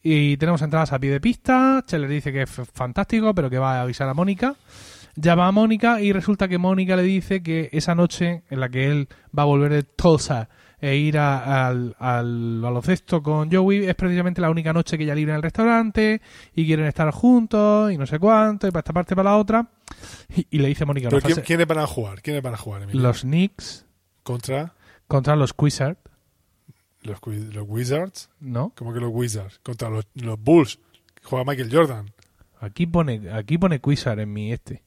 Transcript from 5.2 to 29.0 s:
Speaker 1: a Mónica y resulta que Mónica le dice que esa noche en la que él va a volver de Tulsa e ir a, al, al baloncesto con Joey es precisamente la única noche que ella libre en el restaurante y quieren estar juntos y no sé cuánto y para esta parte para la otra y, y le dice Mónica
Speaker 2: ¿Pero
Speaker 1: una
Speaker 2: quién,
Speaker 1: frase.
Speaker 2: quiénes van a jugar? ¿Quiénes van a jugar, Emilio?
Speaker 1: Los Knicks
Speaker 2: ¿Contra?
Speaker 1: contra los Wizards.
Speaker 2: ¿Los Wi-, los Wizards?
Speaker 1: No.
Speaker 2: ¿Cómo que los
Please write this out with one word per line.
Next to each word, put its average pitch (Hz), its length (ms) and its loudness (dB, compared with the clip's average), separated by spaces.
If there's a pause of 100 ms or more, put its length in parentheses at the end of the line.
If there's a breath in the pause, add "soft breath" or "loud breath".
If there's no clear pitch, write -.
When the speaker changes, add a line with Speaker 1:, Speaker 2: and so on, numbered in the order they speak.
Speaker 1:
a 190 40 4
Mónica 220 500 4
y 202 120 2
resulta 190 340 0
que 180 100 0
Mónica 185 380 2
le 180 80 4
dice 190 400 0
que 160 280 -2
esa 165 220 0
noche 170 560 0
en 135 100 -4
la 127 100 -2
que 131 200 0
él 143 200 0 (280 soft breath)
va 147 60 2
a - 20 4
volver 147 280 4
de 147 100 2
Tulsa 147 640 0 (320 soft breath)
e 139 160 -2
ir 151 220 0
a, 135 500 0
al, 123 300 -4
al 117 640 -2
baloncesto 143 600 -2
con 151 280 0
Joey 196 340 2
es 185 100 -2
precisamente 180 460 0
la 165 100 2
única 160 220 0
noche 165 220 0
que 156 100 -2
ella 147 100 -2
libre 151 160 0
en 151 60 -2
el 151 40 -4
restaurante 220 800 0 (320 loud breath)
y 160 140 0
quieren 156 180 2
estar 156 240 0
juntos 214 840 4
y 170 60 -2
no 139 80 -2
sé 151 140 -4
cuánto 214 480 4
y 185 40 0
para 165 100 -2
esta - 120 -8
parte 180 220 -2
para 196 160 4
la 208 60 6
otra 220 300 2 (680 loud breath)
y, 170 160 0
y 156 80 2
le 139 80 4
dice 143 180 -2
Mónica 139 240 -2
Speaker 2:
¿Pero 139 80 4
Speaker 1:
una 135 80 4
Speaker 2:
quién, 160 120 2
Speaker 1:
frase. - 100 -6
Speaker 2:
quiénes 165 200 2
van 156 120 0
a 147 80 -2
jugar? 98 340 -8
¿Quiénes 147 220 -6
van 123 100 -6
a 107 40 -8
jugar, 101 260 -12
Emilio? 104 180 -2
Speaker 1:
Los 123 200 0
Knicks - 680 -2 (340)
Speaker 2:
¿Contra? 131 540 -8 (320 soft breath)
Speaker 1:
contra 147 280 2
los 139 220 2
Wizards. 147 400 0 (1040)
Speaker 2:
¿Los 104 240 -12
Wi-, 107 280 -10
los 104 140 -10
Wizards? 127 640 -6 (100)
Speaker 1:
No. 135 360 -6
Speaker 2:
¿Cómo 117 180 -12
que 120 60 -6
los 120 120 -4